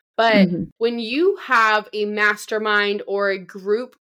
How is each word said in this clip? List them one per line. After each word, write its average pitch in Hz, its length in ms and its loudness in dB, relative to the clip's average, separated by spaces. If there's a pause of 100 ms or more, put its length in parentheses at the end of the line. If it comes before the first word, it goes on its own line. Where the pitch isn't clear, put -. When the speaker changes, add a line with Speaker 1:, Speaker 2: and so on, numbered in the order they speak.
(160)
Speaker 1:
But 214 320 4
Speaker 2:
Mm-hmm. 170 160 -2 (140)
Speaker 1:
when 233 220 -2
you 302 380 0
have 214 540 0
a 208 140 -4
mastermind 208 1000 0
or 202 240 -2
a 190 80 -2
group 208 640 -6